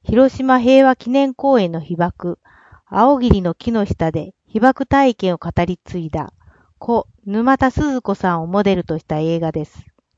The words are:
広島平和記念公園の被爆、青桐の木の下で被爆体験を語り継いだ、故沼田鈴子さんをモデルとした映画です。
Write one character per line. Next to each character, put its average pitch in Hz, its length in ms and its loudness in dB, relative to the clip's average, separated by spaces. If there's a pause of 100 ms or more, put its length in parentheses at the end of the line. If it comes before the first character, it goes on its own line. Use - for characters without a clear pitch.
広 262 340 2
島 262 220 2
平 262 280 6
和 254 100 2
記 - 140 -8
念 269 240 0
公 269 260 2
園 175 120 -2
の 165 80 -6
被 160 160 -10
爆、 175 420 -4 (480)
青 254 340 2
桐 233 220 2
の 170 120 -2
木 - 160 -8
の 220 140 0
下 165 260 -2
で 156 240 -8 (120)
被 - 120 -6
爆 262 280 2
体 269 280 2
験 185 200 -2
を - 20 -6
語 175 280 -4
り 175 200 -4
継 - 140 -10
い 160 120 -8
だ、 151 220 -8 (460)
故 - 280 -2 (200)
沼 233 320 0
田 262 120 0
鈴 277 320 -2
子 196 120 -4
さ 185 200 -2
ん 165 80 -4
を 165 40 -8
モ 190 160 0
デ 196 120 2
ル 175 100 -4
と 160 140 -6
し - 60 -16
た 156 140 -6
映 165 200 -2
画 160 140 -4
で 156 140 -6
す。 - 180 -20 (340)